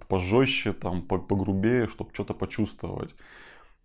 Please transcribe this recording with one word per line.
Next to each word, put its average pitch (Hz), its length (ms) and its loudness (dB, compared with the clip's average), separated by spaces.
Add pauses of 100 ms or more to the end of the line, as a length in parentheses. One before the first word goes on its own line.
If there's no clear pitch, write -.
пожёстче, 107 640 4
там, 90 280 -4
по-, 92 160 0
погрубее, 98 680 2
чтоб - 240 -10
чё-то 104 220 -6
почувствовать. - 800 -4 (720)